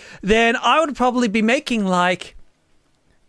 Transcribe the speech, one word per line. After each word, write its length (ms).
then 340
I 240
would 160
probably 320
be 140
making, 420
like, 520